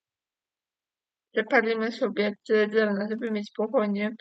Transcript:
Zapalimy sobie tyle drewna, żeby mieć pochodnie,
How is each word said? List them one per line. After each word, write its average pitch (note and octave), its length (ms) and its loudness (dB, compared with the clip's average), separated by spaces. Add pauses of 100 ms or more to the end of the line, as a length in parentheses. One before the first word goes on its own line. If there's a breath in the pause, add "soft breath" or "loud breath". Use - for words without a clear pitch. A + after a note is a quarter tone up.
(1400)
Zapalimy A3+ 560 0
sobie G#3 420 -2 (140)
tyle G#3+ 200 4
drewna, G#3+ 420 0
żeby A3+ 220 -4
mieć G#3 260 -4
pochodnie, G#3+ 640 0